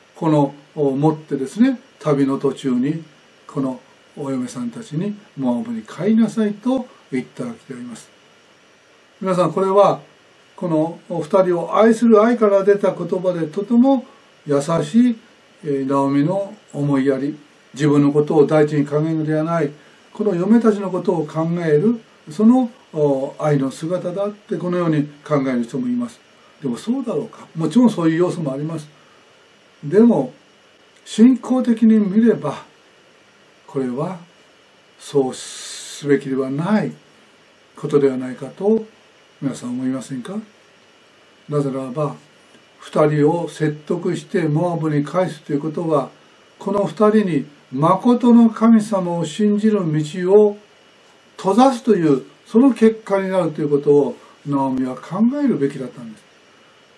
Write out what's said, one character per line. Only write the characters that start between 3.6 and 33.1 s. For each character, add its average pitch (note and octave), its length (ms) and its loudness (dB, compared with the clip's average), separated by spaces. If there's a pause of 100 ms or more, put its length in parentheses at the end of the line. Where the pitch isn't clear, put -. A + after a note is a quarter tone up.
の B2+ 180 -6 (380)
お C#3 120 -8
嫁 B2+ 180 -6
さ B2 120 -12
ん A#2+ 120 -6
た A#2 120 -16
ち - 100 -14
に、 G3+ 220 -4 (220)
「モ B2 220 -2
ア - 20 -6
ブ A#2 100 -8
に A2 120 -8
帰 F3+ 260 -4
り A3 80 4
な A3+ 100 4
さ G#3+ 180 -2
い」 G#3 100 -2
と B3+ 320 -4 (240)
言 B2+ 120 -4
っ - 20 -14
た - 200 -12
わ A#2 80 -10 (140)
け C3 60 -14
で B2 60 -14
あ - 20 -16
り B2 60 -14
ま A#2 80 -14
す。 - 140 -20 (1120)
皆 F#3 140 -2
さ F3 100 2
ん、 D#3 80 -4
こ F#3+ 80 -2
れ F#3+ 60 0
は、 F#3+ 340 2 (540)
こ F3+ 120 -8
の D#3+ 320 -2 (100)
二 E3+ 140 -6 (200)
人 F3+ 140 0
を E3 180 -6
愛 A3 180 6
す A#3 120 0
る A3 160 8
愛 A#3 160 2
か G#3+ 100 2
ら G3 160 2
出 G3+ 140 4
た F#3+ 160 0
言 F3 140 -8 (120)
葉 F3+ 140 -2
で、 D#3+ 140 -4
と G3 160 -8
て A#3 100 -4
も B3+ 320 4 (400)
優 C#3+ 160 0
し E3 500 2
い、 A3+ 60 -8 (480)
え - 20 -6 (180)
ー、 C3+ 40 -4
ナ C#3 120 2
オ C#3 80 0
ミ C#3+ 140 2
の G3 300 -2 (180)
思 C#3+ 280 0
い C3 80 0
や C3 100 0
り、 D3 180 -6 (380)
自 C#3 140 0
分 C#3+ 140 4
の C#3+ 120 4
こ D3+ 100 2
と D#3+ 120 -2
を C#3+ 100 6
第 D3+ 200 4
一 D3 80 -4
に C#3+ 120 0
考 D3 140 -4
え D#3+ 100 -2
る D#3+ 60 -2
の D#3 100 -2
で D#3 80 -2
は D#3 100 0
な E3 180 -2
い、 C#3+ 100 -2 (420)
こ G#3 100 -8
の G3+ 120 0
嫁 G3+ 240 2
た A3 120 4
ち G3+ 80 -4
の F#3+ 120 -6
こ F3+ 100 -4
と G3 120 0
を D#3 120 -2
考 D#3+ 220 -4 (180)
え D#3 60 0
る、 G#3+ 280 2 (300)
そ G#3 160 -2
の、 B3 240 4 (240)
お、 C#3+ 460 -2
愛 D3+ 180 0
の C3 140 -2
姿 F3 400 -6
だ G3 160 -4
っ G#3 40 -6
て、 G#3 260 -10
こ E3+ 120 -6
の F3+ 80 -2
よ F3 80 -2
う D#3+ 40 0
に D3 180 0 (180)
考 D3+ 120 -2 (100)
え C3 60 -2
る A#2+ 100 -2
人 B2 160 -8
も B2 80 -4
い B2 40 -2
ま A#2+ 180 -4
す。 - 100 -20 (420)
で D3 60 -8
も、 A#2+ 100 -4
そ B3+ 220 -4
う B3+ 40 -8
だ A3 100 -6
ろ C#3+ 100 -4
う A2+ 60 -12
か。 - 260 -20
も D#3+ 120 -2
ち F#3+ 120 2
ろ B3+ 60 6
ん A3 40 4
そ E3+ 140 -2
う D#3+ 60 2
い D#3+ 60 2
う - 20 -2
要 F3 140 0
素 F3 100 -8
も C3+ 120 -4
あ C3+ 40 -6
り D3 60 -6
ま D#3+ 140 -8
す。 - 100 -14 (960)
で D#3 160 2
も、 G3+ 320 4 (760)
信 A#3+ 320 4
仰 B3+ 260 -2
的 A#3+ 200 0
に A3 140 6
見 G#3 260 2
れ A3 120 4
ば、 C#3+ 280 -8 (1040)